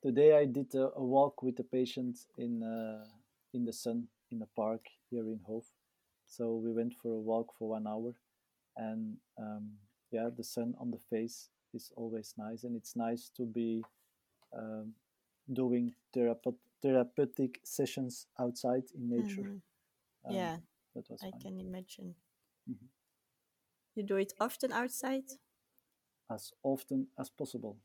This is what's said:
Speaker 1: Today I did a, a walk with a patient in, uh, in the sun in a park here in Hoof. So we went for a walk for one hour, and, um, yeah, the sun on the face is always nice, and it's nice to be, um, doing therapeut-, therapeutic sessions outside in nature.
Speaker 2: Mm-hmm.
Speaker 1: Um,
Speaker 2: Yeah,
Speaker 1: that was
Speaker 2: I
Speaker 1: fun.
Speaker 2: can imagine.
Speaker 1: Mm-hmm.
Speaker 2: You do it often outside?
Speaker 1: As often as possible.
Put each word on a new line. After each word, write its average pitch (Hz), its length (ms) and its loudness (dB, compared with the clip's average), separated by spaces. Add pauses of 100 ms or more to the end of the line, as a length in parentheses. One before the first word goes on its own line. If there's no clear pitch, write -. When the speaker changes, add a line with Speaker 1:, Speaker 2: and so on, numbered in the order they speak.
Speaker 1:
Today 147 340 10
I 147 80 8
did 135 300 0
a, 135 200 4
a 135 80 -2
walk 135 400 6
with 127 160 0
a 123 40 0
patient 123 540 0 (200)
in, 120 260 -2
uh, 110 420 -6 (480)
in 120 120 0
the 113 80 -2
sun 120 340 -2 (240)
in 117 100 -6
a 107 140 -10
park 110 260 0 (280)
here 113 180 -2
in 110 200 -6
Hoof. 110 180 -6 (640)
So 117 280 0
we 113 160 0
went 117 300 0
for 117 120 -2
a 110 60 -2
walk 113 380 0
for 110 120 -4
one 110 180 -2
hour, 113 260 -4 (640)
and, 110 420 -6 (220)
um, 107 320 -8 (400)
yeah, 117 240 0
the 120 80 -8
sun 120 360 -2
on 123 120 -4
the 117 80 -6 (100)
face 117 400 -2 (240)
is - 220 -12
always 113 420 -6
nice, 110 260 -8
and 120 120 -4
it's - 200 -8
nice 117 420 -2
to 127 80 -2
be, 113 380 0 (720)
um, 110 380 -8 (580)
doing 120 420 2 (220)
therapeut-, 120 480 2 (180)
therapeutic 131 840 2
sessions - 640 -4 (120)
outside 123 440 0 (120)
in 123 140 -4
nature. 196 340 0
Speaker 2:
Mm-hmm. - 840 -16
Speaker 1:
Um, - 60 -2
Speaker 2:
Yeah, 165 220 -2 (380)
Speaker 1:
that - 140 -12
was - 140 -14
Speaker 2:
I 190 80 -10
Speaker 1:
fun. 190 100 -16
Speaker 2:
can 190 180 -10
imagine. 185 560 -12 (540)
Speaker 1:
Mm-hmm. 120 180 -10 (1080)
Speaker 2:
You 214 80 -2
do 196 140 2
it 196 220 2
often 247 320 0
outside? 262 540 -2 (1040)
Speaker 1:
As - 320 -10
often 135 460 0 (100)
as 135 120 -8
possible. 110 560 -8